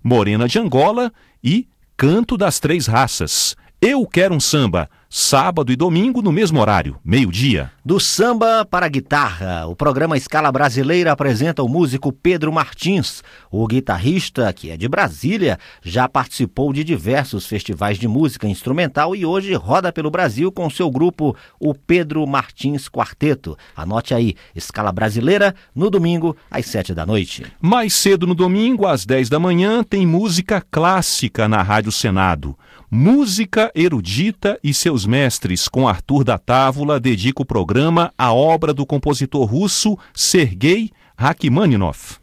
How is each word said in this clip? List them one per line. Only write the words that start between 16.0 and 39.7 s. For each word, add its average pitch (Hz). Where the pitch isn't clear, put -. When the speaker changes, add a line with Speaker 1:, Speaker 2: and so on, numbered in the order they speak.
Speaker 2:
participou 131
de 147
diversos 120
festivais 104
de 113
música 127
instrumental 147
e 196
hoje 190
roda 160
pelo 151
Brasil 160
com 180
seu 165
grupo, 151
o 151
Pedro 156
Martins 139
Quarteto. 123
Anote 104
aí, 117
Escala 101
Brasileira, 120
no 190
domingo, 170
às -
sete 98
da 82
noite. 95
Speaker 1:
Mais 214
cedo 190
no 180
domingo, 196
às 123
dez 131
da 147
manhã, 185
tem 196
música 185
clássica 160
na 107
Rádio 104
Senado. 90
Música 214
erudita 160
e 143
seus 135
mestres, 117
com 127
Arthur 131
da 120
Távola, 135
dedica 120
o 127
programa 139
à 123
obra 156
do 139
compositor 139
russo 185